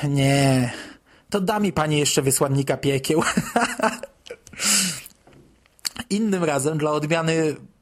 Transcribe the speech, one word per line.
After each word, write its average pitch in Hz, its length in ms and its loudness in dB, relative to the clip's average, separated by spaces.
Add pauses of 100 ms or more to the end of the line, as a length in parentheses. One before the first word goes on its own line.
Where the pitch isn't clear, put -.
nie. 135 680 2 (580)
To 208 100 0
da 208 200 0
mi 196 120 0
pani 156 260 2
jeszcze 147 240 2
Wysłannika 139 540 2
Piekieł. 139 460 0 (1300)
<laughs> - 1600 -6
Innym 196 340 0
razem, 151 340 0
dla 151 120 0
odmiany 160 680 0 (240)